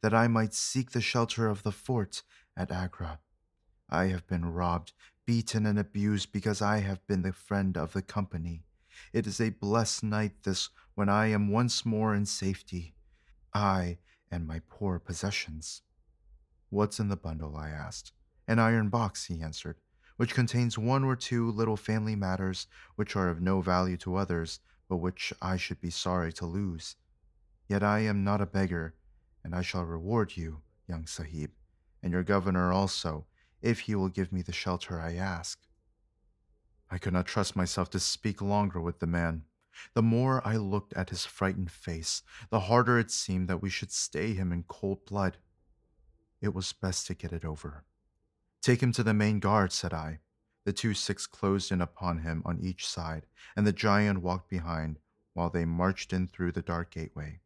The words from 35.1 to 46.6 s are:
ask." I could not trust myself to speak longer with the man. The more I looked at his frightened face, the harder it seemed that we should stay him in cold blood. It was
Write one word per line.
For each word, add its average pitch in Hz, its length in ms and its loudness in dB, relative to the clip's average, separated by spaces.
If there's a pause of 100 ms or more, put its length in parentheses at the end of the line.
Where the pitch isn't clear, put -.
ask." 90 500 -6 (1200)
I 95 60 -4
could 90 160 -2
not 90 140 2
trust - 300 0
myself 90 340 0
to 95 100 -2
speak - 400 -4
longer 101 400 0
with 85 200 -4
the 85 60 -2
man. 82 380 0 (480)
The 117 100 2
more 123 440 4
I 107 100 0
looked 101 380 -2
at 92 160 -2
his 87 160 -6
frightened 92 440 -2
face, - 520 -6 (260)
the 110 120 2
harder 117 380 6
it 113 120 2
seemed 92 380 -2
that 90 120 0
we 98 80 -2
should - 240 -6
stay 101 400 -2
him 92 180 0
in 87 140 -2
cold - 400 -4
blood. 98 340 0 (1040)
It 101 140 -2
was 95 180 -4